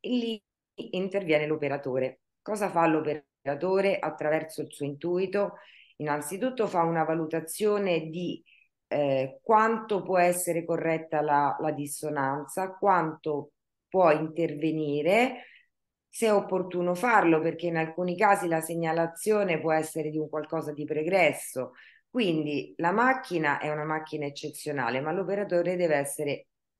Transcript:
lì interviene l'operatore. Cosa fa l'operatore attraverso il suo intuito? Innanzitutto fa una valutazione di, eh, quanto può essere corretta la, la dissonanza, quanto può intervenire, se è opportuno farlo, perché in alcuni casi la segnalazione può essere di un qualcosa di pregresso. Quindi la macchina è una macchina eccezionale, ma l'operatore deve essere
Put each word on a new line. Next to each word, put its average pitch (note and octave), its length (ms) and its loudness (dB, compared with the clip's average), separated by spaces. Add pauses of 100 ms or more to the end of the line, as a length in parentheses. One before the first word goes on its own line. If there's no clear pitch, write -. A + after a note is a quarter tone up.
lì A#3 400 -2 (320)
interviene F#3 720 -2
l'operatore. C#3 760 -4 (200)
Cosa G3+ 280 -4
fa E3 180 2
l'operatore D#3 1120 0
attraverso D#3 640 -4
il C#3+ 100 -10
suo - 140 -8
intuito? F#3 720 -2 (400)
Innanzitutto F3 680 -2
fa E3+ 160 2
una E3 200 2
valutazione D#3+ 1040 0
di, E3+ 360 -8 (440)
eh, C3+ 540 0
quanto A3 600 2
può F#3 160 0
essere F3 480 2
corretta D#3+ 560 -2
la, C#3+ 380 2
la D#3 120 0
dissonanza, D3 1000 -4
quanto D#3+ 760 0 (360)
può F3+ 240 6
intervenire, D#3 1300 0 (640)
se - 180 0
è G#3 60 6
opportuno F3+ 640 0
farlo, F3+ 440 6
perché E3 280 -2
in E3 100 0
alcuni E3+ 400 -2
casi G3 300 4
la D#3+ 140 2
segnalazione E3 1000 0
può D#3+ 120 0
essere D#3 380 -2
di D3+ 80 -4
un D#3 100 -2
qualcosa D3+ 460 -6
di D3 120 -8
pregresso. D#3 880 0 (360)
Quindi D#3 680 -2
la E3+ 140 0
macchina G3+ 680 0
è D3+ 100 -4
una D3+ 160 -4
macchina D#3 400 -6
eccezionale, C#3+ 760 -4
ma D#3 100 -4
l'operatore F3+ 640 -2
deve E3+ 220 2
essere C#3+ 500 -4 (320)